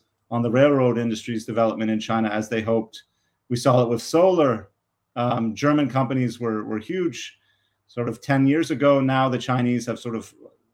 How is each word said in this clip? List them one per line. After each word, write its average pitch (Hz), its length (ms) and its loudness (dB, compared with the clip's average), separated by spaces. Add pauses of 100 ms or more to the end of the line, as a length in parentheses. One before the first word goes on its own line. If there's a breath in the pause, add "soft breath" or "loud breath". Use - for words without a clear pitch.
(300)
on 120 120 -2
the 120 80 -2
railroad 131 480 4
industry's 113 460 -4
development 110 460 0
in 110 80 0
China 113 300 -2
as 110 200 -4
they 113 140 -2
hoped. 113 420 -2 (440)
We 123 80 -2
saw 123 260 4
it 117 60 0
with 117 140 -2
solar. 160 680 2 (460)
Um, 117 400 -2
German 147 340 0
companies 127 480 -2
were, 110 240 -4
were 110 160 -6
huge 170 600 -6 (500)
sort 120 200 -6
of 113 120 -8
ten 135 260 2
years 156 240 2
ago. 139 300 4
Now 131 280 2
the 123 100 -2
Chinese 123 480 -2
have 139 120 -6
sort 117 160 -8
of, 101 180 -10 (420)